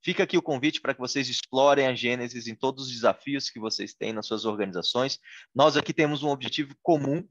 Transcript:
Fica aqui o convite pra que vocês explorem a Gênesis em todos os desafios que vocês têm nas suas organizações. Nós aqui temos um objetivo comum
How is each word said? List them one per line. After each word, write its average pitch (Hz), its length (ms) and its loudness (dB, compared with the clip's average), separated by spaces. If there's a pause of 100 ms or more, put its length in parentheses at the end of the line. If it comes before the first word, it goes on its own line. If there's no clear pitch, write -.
Fica 185 200 0
aqui - 160 4
o 160 40 2
convite 147 380 -2
pra 135 140 -2
que - 60 -12
vocês 127 280 -2
explorem 135 580 4
a 127 80 2
Gênesis 120 520 -4
em 113 80 -8
todos 135 320 -4
os 127 40 -8
desafios 123 600 -2
que 117 100 -14
vocês 107 320 -6
têm 110 220 -6
nas 107 120 -8
suas 110 200 -4
organizações. 104 720 -2 (360)
Nós 139 220 6
aqui 151 160 0
temos 147 300 0
um 147 80 -2
objetivo 135 520 -6
comum 151 480 0